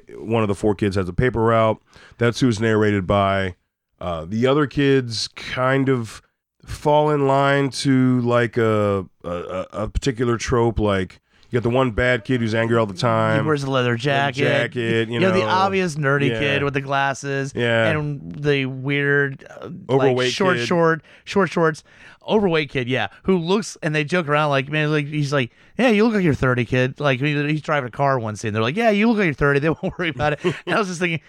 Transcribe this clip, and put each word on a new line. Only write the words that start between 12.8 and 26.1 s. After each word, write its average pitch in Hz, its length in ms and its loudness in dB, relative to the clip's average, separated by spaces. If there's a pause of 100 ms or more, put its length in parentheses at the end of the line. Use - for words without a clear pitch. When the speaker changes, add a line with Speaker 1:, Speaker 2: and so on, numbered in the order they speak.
Speaker 1:
the 101 80 -6
time. 110 480 2
Speaker 2:
He 107 60 -2
wears 147 160 0
a 135 80 -4
leather 123 200 2
Speaker 1:
Leather 120 60 0
Speaker 2:
jacket. 139 420 0
Speaker 1:
jacket, 117 680 0
you 117 60 -6
Speaker 2:
You 117 80 -2
know, 185 100 2
the 185 80 2
Speaker 1:
know. 180 80 0
Speaker 2:
obvious 185 480 0
nerdy 143 340 0
Speaker 1:
Yeah. 113 100 -2
Speaker 2:
kid 143 240 0
with 139 100 -2
the 139 80 -2
glasses. 139 720 -4
Speaker 1:
Yeah. 117 340 2
Speaker 2:
And 147 440 -4
the 143 320 0
weird, 143 840 -2
uh, - 200 -14 (180)
like, 135 220 4
Speaker 1:
Overweight 127 240 0
Speaker 2:
short 113 240 2
Speaker 1:
kid. 120 100 -2
Speaker 2:
short, 165 360 2 (200)
short 190 260 0
shorts, 160 360 0 (420)
overweight 165 420 2
kid, 123 200 -4
yeah, 113 180 0 (160)
who 185 140 2
looks, 180 440 -2
and 156 140 -2
they 151 80 0
joke 151 240 -2
around, 147 220 0
like, 135 180 0
man, 151 240 0
like, 147 160 0
he's 147 240 -2
like, 135 220 0 (240)
"Yeah, 240 100 2
you 214 160 4
look 226 120 2